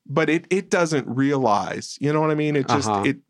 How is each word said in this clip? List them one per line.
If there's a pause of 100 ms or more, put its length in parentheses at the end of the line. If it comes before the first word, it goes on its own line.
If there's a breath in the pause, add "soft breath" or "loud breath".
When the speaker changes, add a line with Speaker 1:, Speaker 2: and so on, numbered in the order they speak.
Speaker 1:
But
it,
it
doesn't
realize,
you
know
what
I
mean?
It
just,
Speaker 2:
Uh-huh.
Speaker 1:
it, (120)